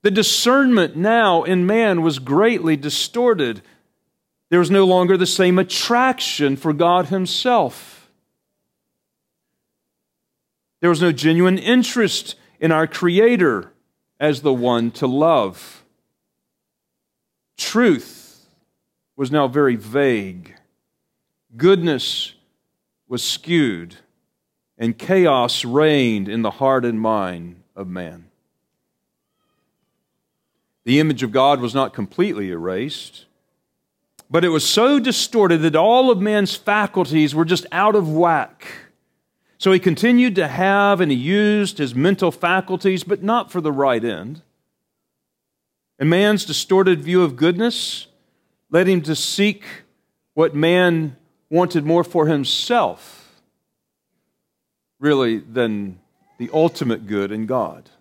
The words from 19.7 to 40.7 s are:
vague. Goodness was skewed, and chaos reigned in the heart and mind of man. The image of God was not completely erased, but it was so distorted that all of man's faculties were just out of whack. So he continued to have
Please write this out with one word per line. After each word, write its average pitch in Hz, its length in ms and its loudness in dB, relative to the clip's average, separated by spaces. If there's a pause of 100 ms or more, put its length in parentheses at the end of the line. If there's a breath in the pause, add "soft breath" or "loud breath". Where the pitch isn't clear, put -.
vague. 107 800 -4 (1000)
Goodness 165 800 0 (720)
was 123 140 -8
skewed, 120 760 -2 (800)
and 117 220 -6
chaos 151 680 0
reigned 123 640 0
in 113 140 -4
the 107 80 -2
heart 135 340 0
and 113 160 -4
mind 90 640 -4 (140)
of 98 100 -12
man. 87 400 -12 (2500)
The 131 160 2
image 147 220 0
of 117 100 -6
God 131 280 4
was 120 140 -6
not 135 200 -2
completely 104 560 -6
erased, 92 760 -8 (1040)
but 170 160 0
it 180 40 2
was 156 200 0
so 262 300 2
distorted 214 600 0
that 156 180 0
all 240 340 4
of 196 100 2
man's 208 360 0
faculties 160 760 0
were 160 100 2
just 175 260 -2
out 208 240 0
of 170 180 0
whack. 160 540 -2 (920)
So 190 140 0
he 190 80 4
continued 233 560 2
to 170 140 -2
have 196 520 2